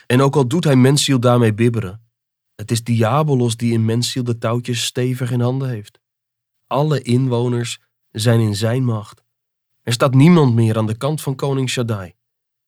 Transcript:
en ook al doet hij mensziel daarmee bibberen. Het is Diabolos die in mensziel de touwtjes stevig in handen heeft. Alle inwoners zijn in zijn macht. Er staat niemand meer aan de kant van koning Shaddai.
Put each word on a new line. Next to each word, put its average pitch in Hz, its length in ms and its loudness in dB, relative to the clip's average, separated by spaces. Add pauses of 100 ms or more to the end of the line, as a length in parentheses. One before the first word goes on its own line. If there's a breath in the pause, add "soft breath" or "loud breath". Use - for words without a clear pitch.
en 123 140 2
ook 139 160 2
al 135 120 2
doet 160 160 -2
hij 143 120 4
mensziel 135 440 4
daarmee 120 340 4
bibberen. 110 480 -2 (520)
Het 107 160 -16
is 117 140 -2
Diabolos 120 720 0
die 117 160 -2
in 113 120 0
mensziel 120 400 -2
de 117 140 -4
touwtjes 120 460 -4
stevig 127 460 -4
in 123 100 -2
handen 131 280 -2
heeft. 107 320 -12 (640)
Alle 143 360 0
inwoners 120 800 -2 (300)
zijn 113 300 2
in 107 160 0
zijn 113 280 -2
macht. 110 380 -6 (600)
Er 120 100 -6
staat 127 220 0
niemand 143 400 6
meer 110 240 2
aan 110 80 -2
de 110 100 -6
kant 151 240 -6
van 139 140 -6
koning 135 360 -4
Shaddai. 107 460 -6 (520)